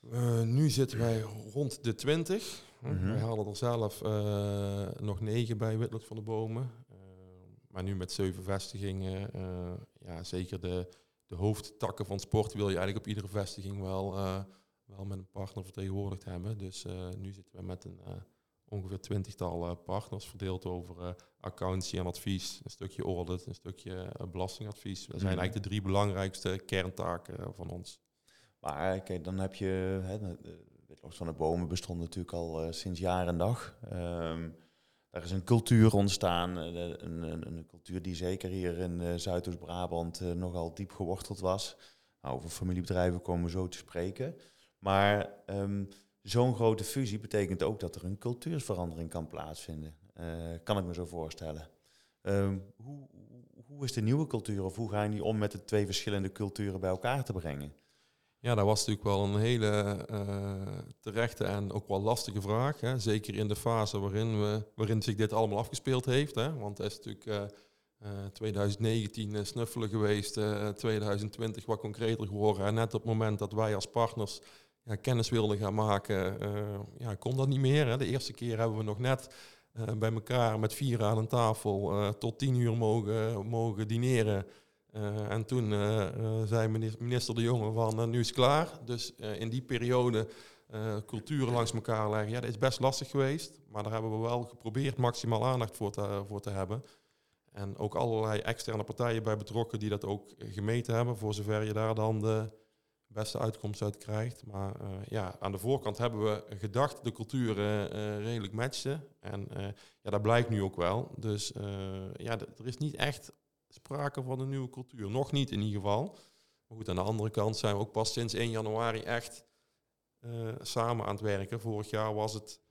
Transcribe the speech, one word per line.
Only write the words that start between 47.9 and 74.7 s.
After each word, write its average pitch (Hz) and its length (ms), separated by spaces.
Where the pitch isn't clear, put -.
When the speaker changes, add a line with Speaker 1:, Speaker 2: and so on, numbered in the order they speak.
Speaker 2:
er - 100
een 98 120
cultuurverandering 98 920
kan 82 180
plaatsvinden. 78 680
Eh, 85 120
kan 104 140
ik 95 80
me 87 80
zo 87 120
voorstellen. 80 640
Ehm, 98 360
hoe, 139 320
hoe 143 180
is 127 100
de 117 80
nieuwe 135 260
cultuur 101 360
of 92 120
hoe 113 140
gaan 104 200
jullie 107 140
om 107 140
met 104 140
de 95 120
twee 104 220
verschillende 95 460
culturen 98 480
bij 92 100
elkaar 120 340
te 104 100
brengen? 71 400
Speaker 1:
Ja, 120 160
dat 101 100
was 104 200
natuurlijk 104 220
wel 101 60
een 101 160
hele, 113 280
eh, 101 680
terechte 110 440
en 101 280
ook 104 160
wel 98 140
lastige 107 400
vraag, 117 380
hè. 131 200
Zeker 107 360
in 104 120
de 104 80
fase 107 440
waarin 107 420
we, 107 240
waarin 107 260
zich 107 140
dit 107 180
allemaal 107 240
afgespeeld 123 480
heeft, 139 300
hè. 131 220
Want 104 200
het - 140
is - 60
natuurlijk, - 280
eh, 104 180
eh, 101 280
tweeduizend 101 560
negentien, 110 540
eh, 104 80
snuffelen 113 460
geweest, 104 480
eh, 104 320
tweeduizend 104 600
twintig 110 340
wat 110 140
concreter 110 480
geworden. 101 380
En 104 80
net 113 200
op - 80
het 117 100
moment 110 280
dat 104 140
wij 107 220
als 95 120
partners, 113 540